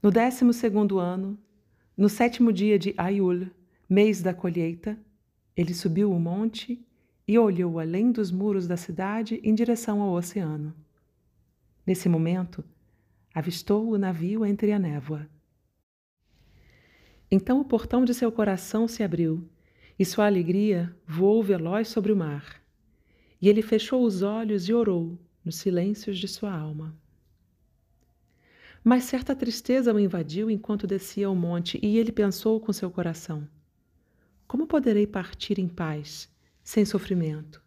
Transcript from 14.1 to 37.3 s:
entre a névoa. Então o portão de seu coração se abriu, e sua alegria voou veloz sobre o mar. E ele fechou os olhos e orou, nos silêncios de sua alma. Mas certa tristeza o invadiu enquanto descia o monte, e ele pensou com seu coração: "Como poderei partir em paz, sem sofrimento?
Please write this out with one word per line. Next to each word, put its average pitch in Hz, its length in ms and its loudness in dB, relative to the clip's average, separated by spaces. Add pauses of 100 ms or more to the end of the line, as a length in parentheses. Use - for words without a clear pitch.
entre 208 260 0
a 208 60 2
névoa. 151 500 -4 (2000)
Então 196 300 2
o 285 40 -2
portão 247 420 2
de 240 80 2
seu 233 180 0
coração 214 560 0
se 226 140 -4
abriu, 170 440 0 (520)
e 190 60 4
sua 208 200 2
alegria 185 720 2 (100)
voou 196 360 4
veloz 196 460 0
sobre 208 220 -2
o 214 60 4
mar. 147 420 -6 (840)
E 185 60 8
ele 214 140 6
fechou 226 420 0
os 190 160 0
olhos 208 480 -2
e 220 60 2
orou, 175 440 0 (240)
nos 165 140 -8
silêncios 190 640 -2
de 196 100 -6
sua 202 240 -8
alma. 156 420 -8 (1900)
Mas 247 200 6
certa 262 300 -4
tristeza 240 600 0
o 208 40 4
invadiu 185 520 -2
enquanto 208 360 -4
descia 196 440 -4
o 190 40 0
monte, 175 480 -2
e 208 140 2
ele 226 160 2
pensou 214 480 0
com 220 100 -6
seu 190 200 -4
coração: 165 580 -8 (1000)
"Como 294 200 -2
poderei 240 400 2
partir 202 520 -6
em 185 100 -2
paz, 156 600 -8 (340)
sem - 220 2
sofrimento? 170 840 -4